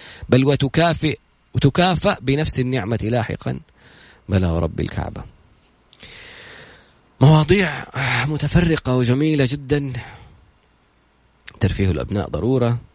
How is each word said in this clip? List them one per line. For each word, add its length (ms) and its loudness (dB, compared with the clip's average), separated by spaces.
بل 160 6
وتكافئ، 720 0
وتكافأ 640 2
بنفس 380 -2
النعمة 440 -2
لاحقًا؟ 560 -4
بلى 180 2
ورب 320 -2
الكعبة. 440 -6
مواضيع 640 4
متفرقة 720 0
وجميلة 540 2
جدًا. 440 -4
ترفيه 320 0
الأبناء 380 -4
ضرورة. 480 0